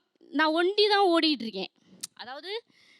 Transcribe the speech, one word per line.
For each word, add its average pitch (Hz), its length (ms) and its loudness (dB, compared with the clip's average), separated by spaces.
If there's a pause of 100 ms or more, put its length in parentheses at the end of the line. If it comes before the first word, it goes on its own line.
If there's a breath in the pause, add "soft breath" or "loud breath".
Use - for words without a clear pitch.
(320)
நான் 311 200 2
ஒண்டி 381 360 2
தான் 403 200 4
ஓடிட்டு 320 340 2
இருக்கேன். 202 300 -10 (420)
அதாவது 302 500 -12 (360 soft breath)